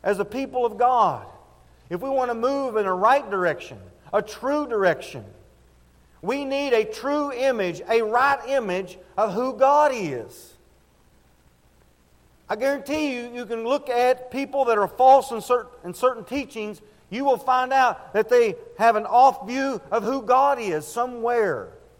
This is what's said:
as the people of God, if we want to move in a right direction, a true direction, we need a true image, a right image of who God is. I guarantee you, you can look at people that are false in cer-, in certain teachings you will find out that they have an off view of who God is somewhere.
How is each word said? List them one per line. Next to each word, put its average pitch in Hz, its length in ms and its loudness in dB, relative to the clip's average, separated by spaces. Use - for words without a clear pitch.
as 196 160 0
the 202 60 -2
people 254 420 -4
of 214 100 -4
God, 202 500 2
if 175 100 -6
we 269 80 -6
want 254 220 0
to 233 40 -2
move 254 420 -2
in 208 100 0
a 185 80 0
right 226 340 2
direction, 175 500 -4
a 208 100 2
true 277 440 -4
direction, 180 580 -2
we 269 220 -4
need 277 280 -2
a 220 120 4
true 285 480 -4
image, 233 560 -2
a 233 140 2
right 254 360 2
image 196 480 -4
of 202 180 0
who 247 200 -2
God 277 380 4
is. 139 640 -8
I 208 80 -6
guarantee 277 580 -2
you, 240 200 -10
you 247 100 -8
can 226 200 -8
look 262 260 -2
at 254 400 0
people 269 360 -2
that 226 120 4
are 196 100 2
false 262 440 6
in 220 80 -4
cer-, 247 260 0
in 175 80 -10
certain 240 320 0
teachings 220 560 -8
you 247 140 -6
will 269 120 2
find 254 360 0
out 254 420 0
that 214 140 2
they 233 260 4
have 220 160 4
an 214 100 -2
off 247 420 4
view 262 340 -4
of 208 140 0
who 262 180 -2
God 262 380 2
is 156 260 -4
somewhere. 233 840 -2